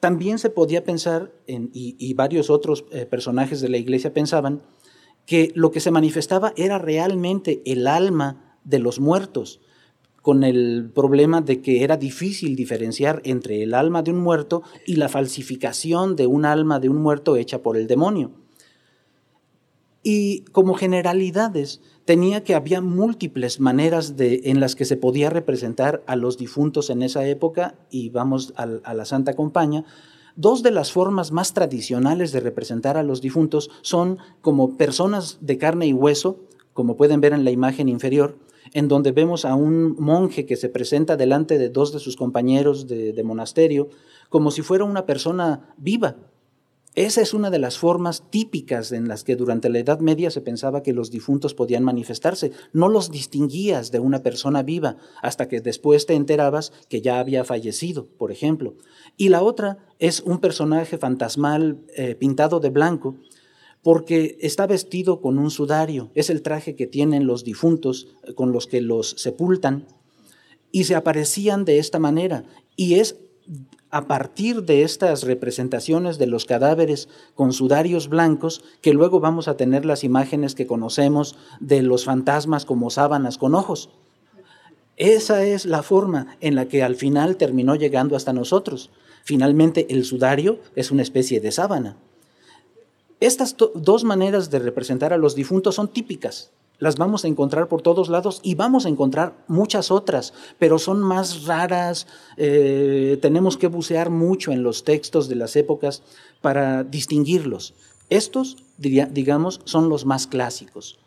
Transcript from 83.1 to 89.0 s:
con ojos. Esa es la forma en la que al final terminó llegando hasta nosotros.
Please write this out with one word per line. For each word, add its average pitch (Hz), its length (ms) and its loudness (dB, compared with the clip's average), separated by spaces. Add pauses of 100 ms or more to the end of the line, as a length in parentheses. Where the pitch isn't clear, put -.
con 139 180 2
ojos. 185 360 -2 (1080)
Esa 214 480 4
es 196 220 0
la 160 160 0
forma 185 580 0
en 151 140 2
la 131 140 0
que 139 140 2
al 127 140 0
final 143 400 2
terminó 135 380 2
llegando 139 420 0
hasta 131 160 -4
nosotros. 127 580 -2 (340)